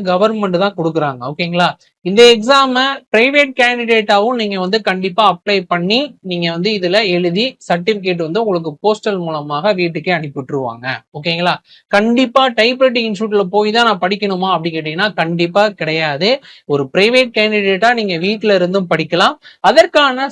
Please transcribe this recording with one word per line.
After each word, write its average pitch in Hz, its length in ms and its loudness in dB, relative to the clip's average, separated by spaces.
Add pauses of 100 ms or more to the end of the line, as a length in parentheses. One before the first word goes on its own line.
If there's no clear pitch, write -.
(120)
கவர்மெண்ட் 196 540 0
தான் 196 160 -4
கொடுக்குறாங்க. 151 400 -2 (100)
ஓகேங்களா? 175 380 -2 (400)
இந்த 202 120 4 (120)
எக்ஸாம 254 480 2 (320)
பிரைவேட் 277 360 2 (100)
கேண்டிடேட்டாவும் 233 840 2
நீங்க 202 220 -4
வந்து 196 140 0 (120)
கண்டிப்பா 185 420 -2
அப்ளை 202 240 -4 (160)
பண்ணி 180 260 0 (320)
நீங்க 175 240 -4
வந்து 175 240 -2
இதுல 180 220 0 (160)
எழுதி 180 300 0 (240)
சர்டிபிகேட் 180 560 -2
வந்து 165 180 -2
உங்களுக்கு 170 280 -2 (120)
போஸ்டல் 208 420 -2
மூலமாக 151 540 -4
வீட்டுக்கே 170 380 -4
அனுப்பி 147 220 -8
விட்டுருவாங்க. 127 460 -8 (320)
ஓகேங்களா? 170 360 -2 (420)
கண்டிப்பா 240 480 2 (160)
டைப்ரைட்டிங் 247 500 2
இன்ஸ்டிடியூட்ல 208 360 -2 (100)
போய் 214 220 0
தான் 233 120 4
நான் 185 160 -2
படிக்கணுமா 190 480 -2
அப்படி 165 220 -2
கேட்டீங்கன்னா 160 340 -4 (100)
கண்டிப்பா 170 460 0 (160)
கிடையாது. 156 480 -2 (460)
ஒரு 143 180 0
பிரைவேட் 240 460 2
கேண்டிடேட்டா 208 600 2
நீங்க 196 160 -2 (120)
வீட்ல 214 320 0
இருந்தும் 180 340 0
படிக்கலாம். 175 420 0 (340)
அதற்கான 277 640 2